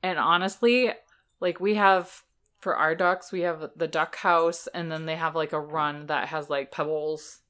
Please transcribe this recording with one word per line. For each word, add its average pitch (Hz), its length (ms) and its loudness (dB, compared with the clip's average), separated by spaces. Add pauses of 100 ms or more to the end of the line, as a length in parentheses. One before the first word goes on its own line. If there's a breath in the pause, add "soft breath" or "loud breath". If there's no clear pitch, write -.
And 180 160 -2
honestly, 208 720 4 (480 soft breath)
like, 180 200 -2
we 208 160 2
have, 190 460 4 (380)
for - 160 -2
our 156 180 2
ducks, 180 380 0
we 185 100 -4
have 160 340 -4
the 165 120 -2
duck 156 300 -2
house, 170 500 2
and 165 240 -6
then 160 140 -6
they 160 100 -4
have, 160 200 -4
like, 156 180 -2
a 156 60 -2
run 151 480 -4
that 151 200 -2
has, 156 220 -8
like, 139 220 -4
pebbles 156 680 -6 (100)